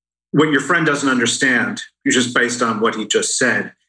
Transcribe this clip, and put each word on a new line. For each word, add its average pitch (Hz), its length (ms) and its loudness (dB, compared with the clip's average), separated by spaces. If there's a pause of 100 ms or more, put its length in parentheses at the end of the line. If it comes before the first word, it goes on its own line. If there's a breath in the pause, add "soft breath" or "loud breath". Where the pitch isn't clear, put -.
(300)
what 156 200 4
your 139 100 2
friend 170 260 0
doesn't 139 220 0
understand, 120 760 0 (260)
just 123 260 0
based 120 280 0
on 110 180 -2
what 110 140 0
he 107 120 -6
just - 320 -2
said, 110 340 -2 (160)